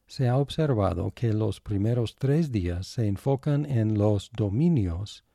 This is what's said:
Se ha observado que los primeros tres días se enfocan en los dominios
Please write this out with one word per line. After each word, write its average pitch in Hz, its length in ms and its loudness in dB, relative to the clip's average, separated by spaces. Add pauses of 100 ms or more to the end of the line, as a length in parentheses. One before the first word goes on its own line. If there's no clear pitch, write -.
Se 131 200 -2
ha 123 80 2
observado 104 760 0
que 113 200 -2
los 107 280 -2
primeros 107 560 -2
tres 147 340 0
días 90 380 -2
se 113 180 -2
enfocan 139 600 0
en 113 300 2
los 104 360 2
dominios 107 920 0 (100)